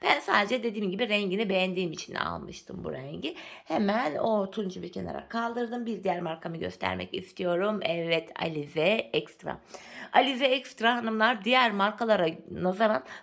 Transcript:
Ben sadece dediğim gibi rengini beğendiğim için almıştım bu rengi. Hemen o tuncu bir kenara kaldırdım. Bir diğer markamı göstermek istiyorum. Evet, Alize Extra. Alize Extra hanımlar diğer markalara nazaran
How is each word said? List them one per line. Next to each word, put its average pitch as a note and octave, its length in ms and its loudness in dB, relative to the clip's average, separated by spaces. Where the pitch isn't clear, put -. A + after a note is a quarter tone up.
Ben D4 180 2
sadece G#3 440 2
dediğim G#3 280 -2
gibi G3+ 180 -2
rengini G#3 400 0
beğendiğim F#3 420 0
için - 240 -10
almıştım - 680 -8
bu D#2 80 -6
rengi. D#3+ 440 -8
Hemen A#3 500 0
o G#3 360 0
tuncu F#3 300 -6
bir F3+ 100 -10
kenara E3+ 380 -8
kaldırdım. A#3 560 -4
Bir G3+ 180 -4
diğer F3 180 0
markamı E3 360 -6
göstermek F#3 560 -4
istiyorum. F#3 720 -2
Evet, E3 480 0
Alize D#3+ 720 0
Extra. - 460 -4
Alize C4 320 6
Extra B3 500 2
hanımlar A3 480 2
diğer B3 280 6
markalara G3+ 560 4
nazaran G3+ 520 2